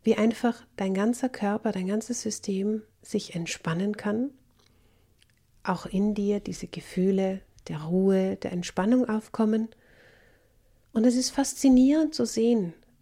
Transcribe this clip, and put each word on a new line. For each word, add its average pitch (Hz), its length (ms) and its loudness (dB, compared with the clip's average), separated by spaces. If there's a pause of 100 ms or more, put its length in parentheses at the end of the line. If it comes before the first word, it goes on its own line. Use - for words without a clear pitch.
Wie 226 140 4
einfach 226 460 0 (140)
dein 190 180 -2
ganzer 233 340 0
Körper, 214 440 -2
dein 185 160 -4
ganzes 220 340 -4
System 208 600 -4 (200)
sich - 320 -6
entspannen 175 640 -4
kann. 226 340 -4 (1300)
Auch 180 220 -4
in 202 300 0
dir 202 260 -2
diese - 280 -10
Gefühle 190 720 0 (260)
der 151 160 -8
Ruhe, 190 540 2
der - 160 -6
Entspannung 202 560 0
aufkommen. 220 600 0 (1200)
Und 220 120 2
es 247 120 4
ist 254 140 0
faszinierend 277 840 4
zu 240 100 -2
sehen, 220 480 0 (300)